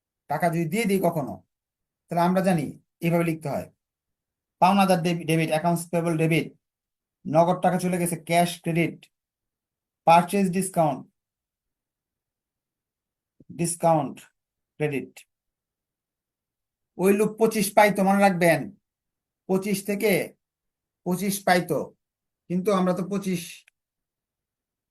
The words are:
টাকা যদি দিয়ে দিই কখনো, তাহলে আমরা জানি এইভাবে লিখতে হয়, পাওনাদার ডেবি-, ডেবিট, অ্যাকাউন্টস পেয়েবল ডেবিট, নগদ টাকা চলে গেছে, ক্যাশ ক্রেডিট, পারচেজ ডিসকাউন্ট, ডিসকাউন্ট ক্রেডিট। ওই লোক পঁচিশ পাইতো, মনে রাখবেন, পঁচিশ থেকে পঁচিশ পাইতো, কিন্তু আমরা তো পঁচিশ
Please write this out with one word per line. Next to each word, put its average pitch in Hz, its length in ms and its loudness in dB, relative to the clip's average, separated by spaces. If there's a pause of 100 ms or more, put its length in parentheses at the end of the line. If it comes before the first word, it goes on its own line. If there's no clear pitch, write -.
(280)
টাকা 156 220 -2
যদি 165 160 -2
দিয়ে 208 200 -2
দিই 196 180 0
কখনো, 131 400 -4 (640)
তাহলে 170 140 -2
আমরা 185 200 2
জানি 170 380 -2 (200)
এইভাবে 170 240 0
লিখতে 160 260 -6
হয়, 92 220 -8 (880)
পাওনাদার 190 440 4
ডেবি-, 170 240 -2
ডেবিট, 160 220 0
অ্যাকাউন্টস 170 400 -2
পেয়েবল 170 280 -2
ডেবিট, 156 360 0 (720)
নগদ 170 340 2
টাকা 180 180 0
চলে 180 180 -4
গেছে, 170 180 -4
ক্যাশ 170 460 -2
ক্রেডিট, 165 440 -2 (1000)
পারচেজ 180 460 4
ডিসকাউন্ট, 170 580 -2 (2500)
ডিসকাউন্ট 160 680 -2 (560)
ক্রেডিট। - 520 -6 (1700)
ওই 196 160 2
লোক 208 240 -2
পঁচিশ 220 360 0
পাইতো, 208 300 4
মনে 196 180 4
রাখবেন, 170 540 2 (720)
পঁচিশ 190 380 -2
থেকে 202 480 -2 (720)
পঁচিশ 180 380 -4
পাইতো, 170 500 0 (540)
কিন্তু 185 240 -2
আমরা 185 220 2
তো 185 160 -6
পঁচিশ 190 560 -6 (1300)